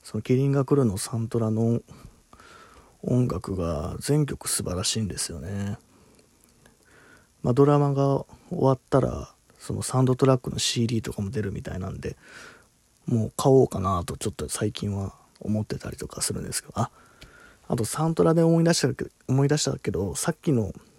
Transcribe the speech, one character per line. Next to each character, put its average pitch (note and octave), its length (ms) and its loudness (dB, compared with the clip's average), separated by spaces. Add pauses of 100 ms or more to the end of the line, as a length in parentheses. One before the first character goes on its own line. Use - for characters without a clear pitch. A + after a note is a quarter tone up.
そ - 140 -8
の A2 40 -4
キ B2+ 140 2
リ C3+ 100 2
ン C#3 60 2
が C#3 140 2
来 C#3+ 100 2
る C#3 80 4
の G2+ 140 0
サ - 180 -8
ン A2+ 140 -4
ト A#2 100 -2
ラ A2 120 0
の A2+ 280 0 (1200)
音 B2 280 0
楽 - 260 -6
が E2 440 -4
全 D3 260 0
曲 - 240 -6
素 - 140 -4
晴 F2+ 120 -4
ら F#2 80 -2
し - 140 -4
い A2 60 -2
ん G2+ 40 -2
で F#2 100 -8
す - 140 -6
よ F2+ 80 -10
ね。 G2+ 380 -6 (1700)
ま B2 80 2
あ、 - 20 2
ド C3+ 100 6
ラ D3 160 6
マ C#3+ 140 2
が C#3 320 2 (240)
終 F3 100 -6
わ C3+ 140 4
っ C3 60 -2 (100)
た C#3 100 4
ら、 - 340 -2 (240)
そ - 160 -10
の G2+ 100 -4
サ - 160 -2
ウ - 20 4
ン C3 40 4
ド B2+ 100 4
ト C3 100 2
ラ C3 100 8
ッ - 20 4
ク - 120 -8
の - 100 -6
シ - 240 0
ー - 40 2
デ C3 80 -2
ィ - 20 0
ー A2 40 -2
と - 120 -8
か - 80 -6
も G2 80 -4
出 G#2+ 120 -4
る G#2 120 -4
み - 80 -8
た - 140 -8
い F#3 40 -6
な F3 80 -6
ん - 140 -10
で、 - 160 -8 (880)
も A2+ 220 0
う - 100 -12
買 - 120 2
お C3+ 140 8
う - 60 4
か - 100 -6
な F#2 240 -2
と - 140 -8
ち - 100 -6
ょ G#2 40 -4
っ - 20 -6
と - 160 -8
最 - 240 -4
近 G#2 200 -6
は G2 200 -6 (280)
思 G#2+ 200 -2
っ G#2+ 40 -6
て B2+ 120 -8
た - 120 -10
り - 80 -12
と - 100 -10
か - 140 -12
す - 120 -4
る - 80 -6
ん - 20 -8
で - 80 -8
す - 100 -8
け - 60 -16
ど、 - 80 -18
あ、 - 160 -2 (760)
あ - 80 -2
と A2+ 100 0
サ D#3 220 -2
ン E3 80 -2
ト F3 80 4
ラ E3 100 6
で E3 100 6
思 E3 180 6
い - 20 4
出 E3+ 100 6
し - 80 -2
た B2+ 120 2
け-、 - 120 -8 (220)
思 C3+ 180 4
い - 20 4
出 D3 100 2
し - 60 -2
た C3+ 140 -2
け - 140 -6
ど、 G2 240 -4
さ - 160 -4
っ - 100 -4
き D#3+ 100 0
の A2 220 0 (240)